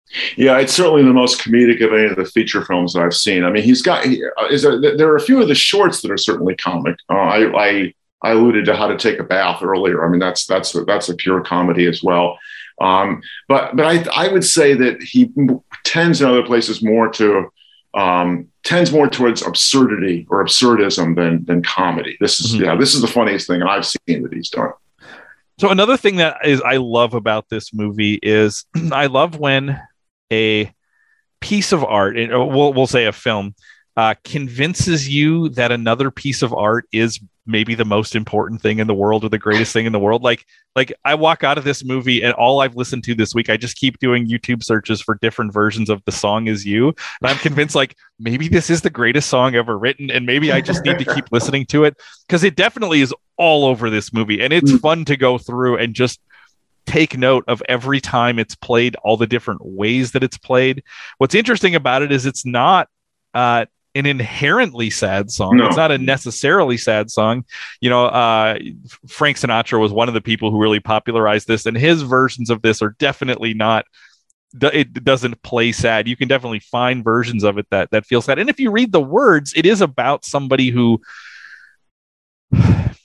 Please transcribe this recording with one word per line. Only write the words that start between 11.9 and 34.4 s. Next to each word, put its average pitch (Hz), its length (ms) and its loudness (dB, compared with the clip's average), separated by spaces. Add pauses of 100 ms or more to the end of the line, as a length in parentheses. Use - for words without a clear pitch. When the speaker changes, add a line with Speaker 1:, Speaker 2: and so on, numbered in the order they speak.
Speaker 1:
well. 87 340 0 (420)
Um, 95 420 0 (280)
but, - 260 0
but 156 100 2
I, 170 420 0
I 196 40 0
would 185 140 2
say 143 300 4
that 123 260 0
he 123 360 2
m-, 131 220 2 (240)
tends 165 380 2
in 139 80 4
other 123 140 4
places 117 400 0
more 110 300 4
to, 101 380 2 (440)
um, 90 520 0 (160)
tends 170 300 2
more 147 160 4
towards 120 360 0
absurdity 92 840 0
or 95 160 0
absurdism 98 680 2
than, 85 300 0
than 87 180 0
comedy. 87 580 -4
This - 180 0
is, 113 140 -4
Speaker 2:
Mm-hmm. 101 100 0
Speaker 1:
yeah, 85 120 0
this 135 180 2
is 143 80 0
the 113 60 0
funniest 104 400 -2
thing 90 160 -2
I've 95 220 -2
seen - 380 -4
that - 80 -10
he's - 180 -10
done. - 220 -6 (840)
Speaker 2:
So 202 120 2
another 208 280 2
thing 202 200 0
that 160 280 0
is, 143 160 2
I 131 160 0
love 120 380 0
about 110 340 -2
this - 240 -10
movie 104 480 -2
is 107 440 2 (120)
<clears throat> 165 140 -4
I 139 160 0
love 151 320 0
when 139 420 -2 (520)
a 110 400 0 (680)
piece - 320 -2
of 160 120 0
art, 104 340 0
and, 113 160 -4
uh, 123 100 2
we'll, 139 300 2
we'll 131 140 2
say 120 180 2
a 104 80 0
film, 101 400 -4 (420)
uh, 110 280 2
convinces 143 840 -4